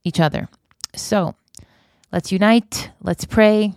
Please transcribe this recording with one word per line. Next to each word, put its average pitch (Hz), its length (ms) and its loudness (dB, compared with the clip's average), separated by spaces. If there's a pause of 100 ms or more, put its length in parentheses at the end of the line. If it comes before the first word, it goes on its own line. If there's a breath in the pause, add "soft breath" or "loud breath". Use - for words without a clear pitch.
each - 160 -2
other. 156 300 0 (460)
So 196 400 -2 (760 soft breath)
let's 175 200 -4
unite, 208 580 2 (120)
let's 175 220 -6
pray 214 540 2